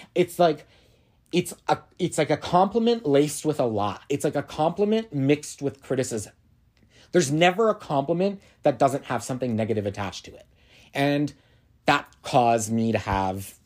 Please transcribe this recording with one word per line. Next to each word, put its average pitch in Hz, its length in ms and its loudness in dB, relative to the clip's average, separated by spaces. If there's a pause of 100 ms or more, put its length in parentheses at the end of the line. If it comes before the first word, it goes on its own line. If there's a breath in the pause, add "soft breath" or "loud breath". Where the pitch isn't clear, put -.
(140 loud breath)
it's 180 240 0
like, 160 280 2 (680 soft breath)
it's 175 220 -2 (140)
a, 151 100 0 (200)
it's 175 200 -4
like 151 120 2
a 151 60 0
compliment 226 680 2
laced 147 400 2
with 147 120 0
a 135 60 2
lie. 104 360 -2 (100)
It's 208 140 -2
like 151 120 -2
a 143 60 -2
compliment 208 720 -2
mixed 143 480 0
with 139 180 -6
criticism. 120 540 -4 (760 soft breath)
There's 147 200 2
never 180 380 4
a 214 40 2
compliment 170 640 -2 (220 soft breath)
that 143 160 2
doesn't 135 280 2
have 120 180 -4
something 127 320 -4
negative 107 280 0
attached 101 420 -8
to - 80 -18
it. - 120 -20 (480 soft breath)
And 143 380 0 (540 soft breath)
that 143 200 2 (160)
caused 117 480 2
me 113 220 0
to 107 60 2
have 98 560 -4 (120)